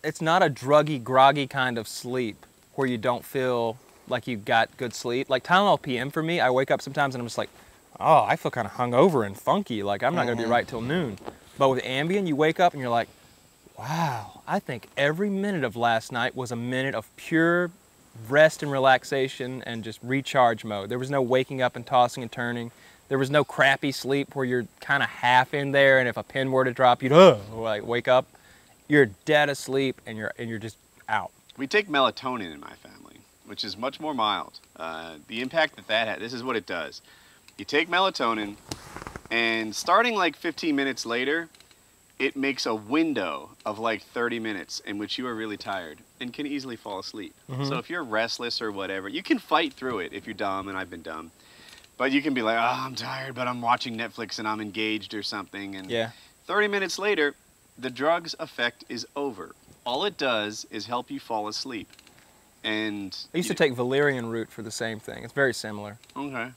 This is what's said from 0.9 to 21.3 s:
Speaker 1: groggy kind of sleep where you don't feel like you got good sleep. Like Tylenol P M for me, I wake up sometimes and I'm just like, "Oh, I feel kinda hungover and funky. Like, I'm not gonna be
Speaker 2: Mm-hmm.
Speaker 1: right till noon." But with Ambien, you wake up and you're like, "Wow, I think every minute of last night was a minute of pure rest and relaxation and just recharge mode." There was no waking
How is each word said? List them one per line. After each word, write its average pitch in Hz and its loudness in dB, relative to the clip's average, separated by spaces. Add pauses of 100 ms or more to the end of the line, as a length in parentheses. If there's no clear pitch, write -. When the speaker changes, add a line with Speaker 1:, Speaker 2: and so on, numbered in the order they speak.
Speaker 1:
groggy 135 6
kind 127 -2
of 110 -4
sleep 123 -6 (300)
where 139 0
you 123 0
don't 117 -2
feel 123 -2 (320)
like 123 -2
you 120 -4
got 113 2
good 123 -6
sleep. 123 -2
Like 127 0
Tylenol 185 4
P 127 -4
M 135 -4
for 160 -4
me, 165 -2
I 120 4
wake 131 2
up 139 2
sometimes 139 -2
and 123 -6
I'm 120 -6
just 110 -8
like, 110 -4 (500)
"Oh, 139 6
I 127 2
feel 151 -4
kinda 107 -4
hungover 123 4
and 98 -10
funky. 127 0
Like, 101 -2
I'm 143 2
not 156 0
gonna 120 0
be 117 -2
Speaker 2:
Mm-hmm. 113 0
Speaker 1:
right 113 2
till 117 -8
noon." 127 -2 (400)
But 139 4
with 127 2
Ambien, 170 -2
you 156 0
wake 156 2
up 175 6
and 143 -10
you're 123 -2
like, 117 2 (720)
"Wow, 135 -4
I 185 -2
think - -10
every 156 0
minute 196 -2
of 113 -4
last 117 2
night 123 -2
was 123 -6
a 120 -4
minute 127 -2
of - -8
pure 170 2 (600)
rest 156 6
and 147 -2
relaxation 131 2
and 113 -8
just 110 -10
recharge 123 4
mode." 101 -6
There 123 -2
was 131 -6
no 139 2
waking 131 2